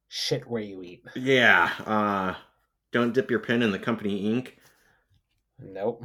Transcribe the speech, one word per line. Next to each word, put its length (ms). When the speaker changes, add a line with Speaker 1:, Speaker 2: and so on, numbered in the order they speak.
Speaker 1:
shit 380
where 140
you 220
eat. 200
Speaker 2:
Yeah, 540
uh, 480
don't 220
dip 160
your 100
pen 220
in 80
the 80
company 540
ink. 260
Speaker 1:
Nope. 460